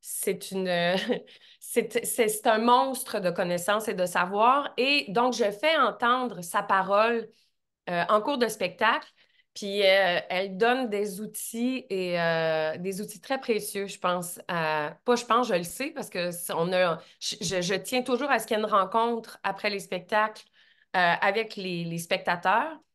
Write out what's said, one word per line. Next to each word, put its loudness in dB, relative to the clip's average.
C'est -6
une, -4
<laughs> -2
c'est, -2
c'est, 0
c'est -2
un 4
monstre 2
de 0
connaissances -2
et -4
de 0
savoir. 2
Et 2
donc, 2
je 0
fais 0
entendre 0
sa -2
parole, 2
euh, 0
en 6
cours -2
de 2
spectacle. -2
Puis, -2
euh, 6
elle -4
donne 2
des -4
outils -6
et, -2
euh, 0
des -6
outils -10
très -4
précieux, -4
je -12
pense. -2
À, -2
pas 4
je -2
pense, 4
je 0
le 2
sais, -8
parce -10
que -4
c-, -8
on 0
a, 2
je, -6
je, -2
je 0
tiens -2
toujours 0
à 2
ce -10
qu'il 0
y 0
ait 0
une -2
rencontre 0
après -2
les -6
spectacles, -2
euh, 6
avec 0
les, -6
les -6
spectateurs. 0